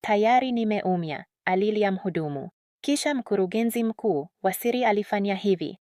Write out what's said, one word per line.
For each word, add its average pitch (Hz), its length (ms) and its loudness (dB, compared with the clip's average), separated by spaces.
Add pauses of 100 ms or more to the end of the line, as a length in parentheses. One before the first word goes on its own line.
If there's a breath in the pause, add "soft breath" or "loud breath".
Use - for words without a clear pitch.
Tayari 240 480 4
nimeumia, 185 720 -2 (200)
alilia 202 480 2
mhudumu. 160 580 -4 (340)
Kisha 294 300 0
mkurugenzi 220 720 0
mkuu 190 440 0 (140)
wa 190 100 2
siri 240 320 -2
alifanya 202 500 0
hivi. 190 480 -2